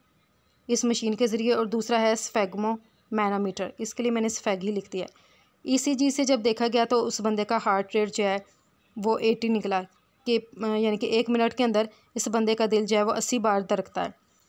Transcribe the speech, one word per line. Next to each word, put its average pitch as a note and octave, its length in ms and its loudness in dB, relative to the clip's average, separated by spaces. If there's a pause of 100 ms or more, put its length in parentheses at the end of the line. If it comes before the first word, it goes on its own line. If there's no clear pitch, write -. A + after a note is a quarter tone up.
(680)
इस A#3+ 160 0
मशीन A3+ 300 0
के A#3+ 120 0
ज़रिए A3+ 260 0
और A3+ 140 0
दूसरा A3+ 320 0
है A3 160 4
sphygmo G#3+ 600 -2 (360)
मैनोमीटर। G3+ 680 -2
इसके A3+ 220 -8
लिए A#3+ 100 0
मैंने A3+ 160 0
स्फेग G3 340 -2
ही G#3 100 -2
लिख G3 200 -6
दिया। F#3 140 -6 (580)
ईसीजी C4+ 460 2
से C#4 140 0
जब B3 180 2
देखा A#3 260 0
गया A#3 160 2
तो A#3 160 2
उस A#3 200 -4
बंदे G#3 240 0
का A3+ 140 0
हार्ट G3 360 0
रेट G#3+ 200 2
जो G#3 100 0
है G3 200 0 (520)
वो A3 220 0
एटी A3+ 300 0
निकला G3+ 320 0 (460)
कि, A#3 100 2
अ, A3 300 -6
यानी G#3+ 300 2
कि A3 100 -4
एक A3+ 240 0
मिनट A#3 220 2
के B3+ 120 0
अंदर A3 240 2 (280)
इस A#3 120 -4
बंदे A3 260 2
का A3 120 2
दिल G#3+ 200 2
जो G#3+ 100 0
है G#3 60 4
वो G#3+ 100 2
अस्सी A#3+ 260 -2
बार G3+ 240 2
धड़कता F#3 400 -4
है। G3+ 120 -8 (340)